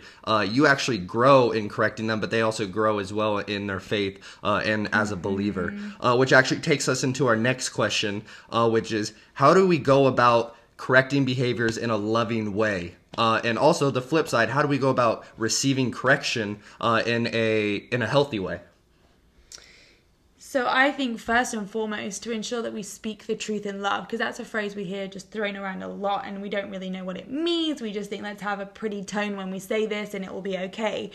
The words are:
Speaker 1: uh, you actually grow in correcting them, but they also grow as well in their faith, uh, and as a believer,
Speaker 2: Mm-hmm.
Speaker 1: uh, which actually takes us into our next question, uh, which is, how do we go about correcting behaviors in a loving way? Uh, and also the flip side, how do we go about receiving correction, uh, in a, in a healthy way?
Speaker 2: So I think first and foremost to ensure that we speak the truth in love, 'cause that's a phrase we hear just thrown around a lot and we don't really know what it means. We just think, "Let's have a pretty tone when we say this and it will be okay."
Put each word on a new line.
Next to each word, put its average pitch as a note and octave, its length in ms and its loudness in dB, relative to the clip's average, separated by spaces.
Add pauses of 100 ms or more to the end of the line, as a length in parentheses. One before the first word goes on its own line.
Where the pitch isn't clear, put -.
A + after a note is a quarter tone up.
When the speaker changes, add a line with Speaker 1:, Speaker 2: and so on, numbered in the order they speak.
(240)
Speaker 1:
uh, A2 260 2
you C3 160 4
actually C#3 320 2
grow A#2 540 6
in G#2+ 180 -2
correcting A2 380 -2
them, A2 120 0
but F#2+ 120 -4
they A2+ 100 2
also A2 240 0
grow G#2+ 320 0
as G2 160 -4
well G#2+ 240 0
in G2+ 300 -4
their F#2+ 140 -4
faith, G2 360 -2 (240)
uh, G2 220 0
and G#2+ 300 0
as G#2 180 2
a F#2+ 60 -6
believer, G2 540 -2
Speaker 2:
Mm-hmm. - 300 -12
Speaker 1:
uh, B2 140 4
which C3 160 4
actually C3+ 300 6
takes C#3+ 260 0
us C3+ 160 0
into C3 240 0
our A2+ 80 4
next A#2 340 0
question, G#2 540 -2 (260)
uh, A#2 200 4
which A2 240 0
is, G#2+ 180 -2 (220)
how C#3+ 200 6
do F#3+ 140 6
we F3 100 4
go C3+ 300 6
about A#2+ 480 4 (220)
correcting C3 480 4
behaviors A#2+ 520 0
in A#2+ 120 -4
a A2 80 2
loving A2 580 0
way? G2 400 -2 (220)
Uh, A2+ 260 2
and A2+ 160 0
also C#3+ 320 4
the B2+ 100 -2
flip D#3 280 0
side, A2+ 200 2
how C#3 120 0
do D3+ 80 2
we C#3+ 80 2
go C3+ 120 2
about A#2 360 2 (120)
receiving B2+ 540 0
correction, A#2 640 0 (220)
uh, A2+ 260 2
in A#2 280 0
a, A2 420 2 (160)
in B2 100 0
a A2 60 0
healthy C#3 320 2
way? F2 220 -6 (1800)
Speaker 2:
So - 300 -4
I C4 240 4
think A#3+ 280 -4
first A#3 340 0
and G#3 160 -6
foremost G#3+ 540 -6
to A3+ 80 -6
ensure A3+ 320 -4
that A3+ 100 -6
we A3+ 80 -8
speak - 460 -10
the A3 80 -2
truth G#3 320 -6
in G3 160 -8
love, G3+ 260 -2
'cause A#3 80 -4
that's - 220 -2
a A3+ 60 -10
phrase G#3 300 -6
we G3+ 100 -8
hear G3 220 -6
just F#3+ 220 -14
thrown G3+ 260 -4
around F#3+ 280 -8
a F#3+ 40 -8
lot G3 380 -2
and G3 160 -10
we G3+ 80 -8
don't G3+ 220 -4
really F#3+ 180 -8
know F#3 140 -8
what F#3 140 -8
it - 120 -14
means. D#4+ 540 -2
We G#3+ 80 -6
just G3 180 -8
think, G#3 140 -10
"Let's G#3 180 -10
have G3+ 180 -4
a G3 60 -8
pretty G3+ 380 -8
tone G3+ 340 -4
when F#3+ 140 -8
we F#3+ 80 -8
say G#3+ 260 -2
this G#3 300 -6
and F#3+ 100 -6
it - 80 -10
will G3 80 -8
be F#3 160 -4
okay." G3 580 -6